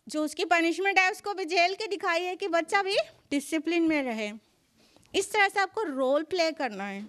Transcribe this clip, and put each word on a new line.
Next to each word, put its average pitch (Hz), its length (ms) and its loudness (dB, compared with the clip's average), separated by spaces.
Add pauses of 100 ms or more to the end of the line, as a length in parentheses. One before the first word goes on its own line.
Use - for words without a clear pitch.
जो 302 160 -2
उसकी 320 200 -4
पनिशमेंट 339 540 2
है 370 120 4
उसको 403 240 -6
भी 370 100 -4
झेल 349 300 2
के 427 120 -8
दिखाइए 359 500 -2
कि 392 140 -6
बच्चा 330 320 0
भी 392 140 0 (340)
डिसिप्लिन 320 520 0
में 311 200 2
रहे। 220 300 -4 (840)
इस 381 180 0
तरह 403 160 4
से 392 120 0
आपको 392 240 -2
रोल 277 400 2
प्ले 330 280 0
करना 220 320 -6
है, 202 240 -8